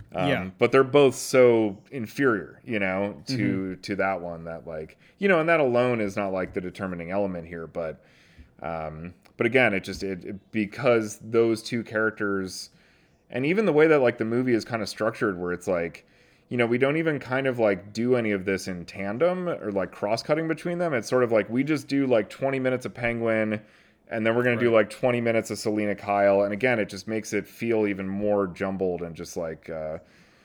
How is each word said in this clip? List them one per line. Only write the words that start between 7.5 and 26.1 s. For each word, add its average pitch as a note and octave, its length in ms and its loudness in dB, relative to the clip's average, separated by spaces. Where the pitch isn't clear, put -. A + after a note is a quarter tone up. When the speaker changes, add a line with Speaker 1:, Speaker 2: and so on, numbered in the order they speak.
Speaker 1:
but, D#2+ 400 -8
um, D#2+ 540 -8
but A#2+ 120 2
again, A#2+ 260 4
it F#2+ 100 -2
just, F#2+ 200 -8
it, F#2+ 200 -6
it, - 280 -14
because A2+ 720 0
those A2+ 400 2
two A#2+ 200 -4
characters, G#2 840 -4
and C3 160 -2
even G3+ 180 2
the E3+ 80 2
way D3+ 140 8
that, D3+ 120 6
like, A#2+ 200 4
the A#2 60 0
movie B2 280 2
is A2 100 2
kinda A2+ 220 -4
structured G#2+ 540 -2
where F2 140 -4
it's F2 140 -8
like, E2+ 360 -2
you C3 60 -6
know, A#2+ 100 2
we A#2+ 120 2
don't C3+ 180 2
even D#3+ 240 0
kind B2+ 260 -2
of, B2 140 0
like, G2+ 320 2
do B2 240 2
any A2+ 160 0
of F#2 140 -2
this G2 240 -2
in F2 160 -8
tandem D#3+ 640 -2
or, A#2+ 200 -6
like, F#2+ 220 -2
cross-cutting D3+ 560 -2
between F3 300 -4
them. E3+ 160 -2
It's A2+ 160 -2
sort B2+ 160 4
of A2+ 40 2
like, G#2+ 200 2
we A#2+ 120 0
just D3 280 -2
do, C#3 180 0
like, A2 220 2
twenty C3+ 280 -4
minutes B2+ 280 -2
of G2+ 80 -8
Penguin, A2+ 640 -2
and A2+ 160 -2
then A2+ 80 4
we're B2 100 2
gonna B2 120 2
do, A#2+ 140 2
Speaker 2:
Right. A2+ 60 4
Speaker 1:
like, G#2+ 140 6
twenty B2 300 0
minutes A2+ 320 0
of G2+ 80 -6
Selina G#2+ 340 0
Kyle. G2+ 500 4